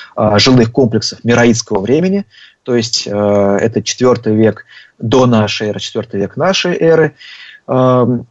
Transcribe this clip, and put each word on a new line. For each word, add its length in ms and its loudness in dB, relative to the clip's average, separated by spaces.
а, 220 0
жилых 320 4
комплексов 540 -2
мираитского 560 0
времени, 460 -2
то 140 -2
есть, 340 -4
а, 460 0
это 260 -2
четвёртый 540 0
век 300 0
до 280 2
нашей 420 0
эры, 120 -6
четвёртый 400 -8
век 160 -6
нашей 400 -2
эры. 380 2
Ам, 600 0